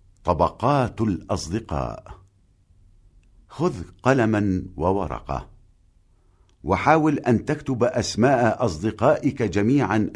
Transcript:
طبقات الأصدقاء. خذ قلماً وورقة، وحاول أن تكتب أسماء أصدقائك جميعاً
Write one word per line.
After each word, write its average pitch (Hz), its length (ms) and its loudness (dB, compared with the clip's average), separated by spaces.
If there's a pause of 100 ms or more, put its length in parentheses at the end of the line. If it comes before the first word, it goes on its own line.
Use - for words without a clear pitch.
(240)
طبقات 104 760 0
الأصدقاء. 87 1040 -4 (1400)
خذ 165 260 -2 (280)
قلماً 104 600 2 (140)
وورقة، 80 720 -4 (1160)
وحاول 151 540 2
أن - 260 2
تكتب 135 400 -2
أسماء 120 800 2
أصدقائك 110 760 0
جميعاً 107 720 0